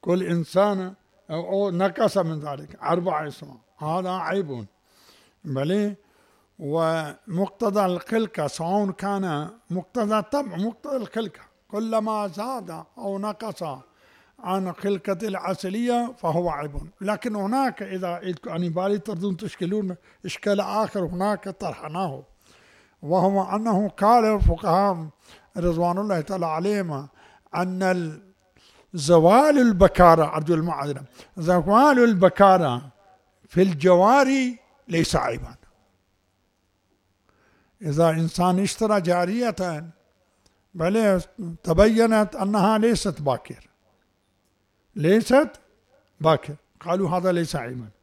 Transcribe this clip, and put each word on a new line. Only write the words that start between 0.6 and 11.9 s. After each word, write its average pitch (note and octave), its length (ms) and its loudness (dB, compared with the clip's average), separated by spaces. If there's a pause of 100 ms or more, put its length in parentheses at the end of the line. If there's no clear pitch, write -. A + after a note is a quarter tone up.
أو، E3+ 180 -8
أو G3 220 -2
نقص G3 480 0
من D#3+ 220 -2
ذلك D3 420 -12
أربع D#3+ 460 -2
أصابع، C#3+ 260 -18 (240)
هذا F3+ 320 -4
عيب. E3 560 -6 (800)
بلى، F3+ 520 -2 (640)
ومقتضى E3 1300 -4
الخلقة F#3 600 -4
سواء F#3+ 440 -2
كان F#3+ 600 -6 (200)
مقتضى G#3 480 -2
الطبع، A3+ 380 -4
مقتضى A3+ 400 -6
الخلقة، A3 440 -8 (280)
كلما A3 600 -4